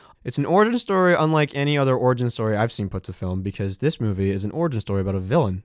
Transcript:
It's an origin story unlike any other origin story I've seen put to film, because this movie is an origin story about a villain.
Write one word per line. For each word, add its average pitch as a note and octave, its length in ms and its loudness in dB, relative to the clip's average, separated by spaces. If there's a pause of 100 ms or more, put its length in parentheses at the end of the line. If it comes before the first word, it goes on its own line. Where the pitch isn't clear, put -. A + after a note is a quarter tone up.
(240)
It's B2+ 140 -8
an C#3+ 80 0
origin G#3+ 340 4
story F#3 360 2
unlike D#3 380 2
any C#3+ 240 0
other C3+ 180 2
origin B2 340 2
story A2 260 -2
I've A2+ 160 0
seen G2+ 160 -4
put F#2 160 -8
to - 80 -12
film, F#2 300 -4
because G2 360 -4
this D3+ 220 -2
movie G2 300 0
is G2 120 -2
an G#2+ 80 -4
origin D3 300 -2
story G2 200 -2
about F#2+ 140 -2
a F#2+ 60 -2
villain. F#2+ 440 0